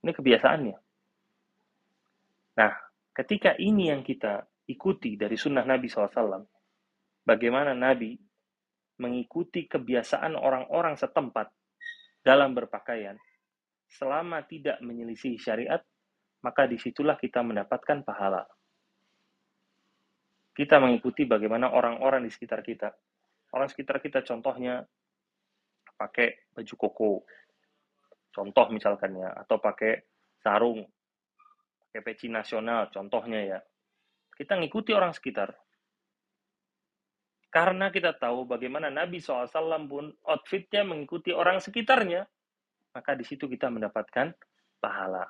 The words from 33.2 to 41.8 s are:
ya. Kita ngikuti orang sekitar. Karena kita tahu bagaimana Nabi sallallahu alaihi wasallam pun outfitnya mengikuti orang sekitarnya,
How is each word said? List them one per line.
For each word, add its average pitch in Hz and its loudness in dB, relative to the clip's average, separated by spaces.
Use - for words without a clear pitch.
ya. 95 -6
Kita 185 -2
ngikuti 220 -4
orang 185 4
sekitar. 104 -6
Karena 185 2
kita 175 0
tahu 123 -4
bagaimana 127 -6
Nabi 175 -6
sallallahu 123 -4
alaihi - -4
wasallam 160 -2
pun 143 -8
outfitnya 190 -2
mengikuti 165 -6
orang 175 4
sekitarnya, 202 2